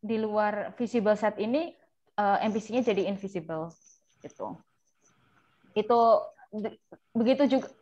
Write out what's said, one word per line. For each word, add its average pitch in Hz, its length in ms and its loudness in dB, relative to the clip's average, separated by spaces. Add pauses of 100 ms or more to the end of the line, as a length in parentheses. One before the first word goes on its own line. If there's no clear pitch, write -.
di 220 160 -4
luar 208 560 -2
visible 214 400 2
set 208 240 -2
ini, 277 320 -2 (480)
eh, 202 240 2
N 220 80 0
P 220 80 -2
C-nya 240 240 -2
jadi 196 240 2
invisible, 170 640 -6 (480)
gitu. 147 400 -12 (1120)
Itu 214 280 2 (520)
de-, 214 240 -8 (400)
begitu 262 400 4
juga. - 120 -2 (140)